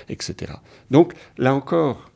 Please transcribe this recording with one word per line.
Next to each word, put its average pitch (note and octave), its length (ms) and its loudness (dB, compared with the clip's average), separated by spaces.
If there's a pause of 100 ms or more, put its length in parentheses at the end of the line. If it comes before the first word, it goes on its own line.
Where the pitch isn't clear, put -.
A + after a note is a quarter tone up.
et - 100 -12
cetera. - 420 -12 (280)
Donc, D3+ 240 4 (240)
là C3 180 0
encore C#3 600 -4